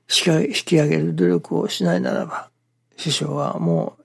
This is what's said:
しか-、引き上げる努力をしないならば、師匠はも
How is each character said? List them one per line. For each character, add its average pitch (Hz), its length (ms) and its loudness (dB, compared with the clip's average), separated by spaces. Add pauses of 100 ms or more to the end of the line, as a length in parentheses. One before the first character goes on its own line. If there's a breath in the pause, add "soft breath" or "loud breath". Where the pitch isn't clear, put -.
し - 160 0
か-、 160 160 4
引 262 120 0 (120)
き 175 120 2
上 147 120 4
げ 160 100 2
る 160 160 -2
努 175 140 2
力 175 320 0
を 208 80 -2
し - 160 -4
な 175 100 2
い 180 60 0
な - 120 -2
ら - 140 -4
ば、 - 240 -12 (460)
師 151 160 -4
匠 147 240 -4
は - 240 -4
も 170 440 0